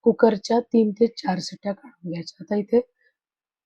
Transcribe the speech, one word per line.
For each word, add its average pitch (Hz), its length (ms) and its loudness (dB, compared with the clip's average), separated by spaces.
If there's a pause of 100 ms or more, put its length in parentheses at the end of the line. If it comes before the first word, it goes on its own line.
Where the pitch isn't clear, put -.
कुकरच्या 226 580 2
तीन 226 300 2
ते 214 160 2
चार 190 360 -6
शिट्ट्या 202 300 -10
काढून 185 380 -16
घ्यायच्या. 170 340 -12
आता 202 120 -6
इथे 208 240 0 (840)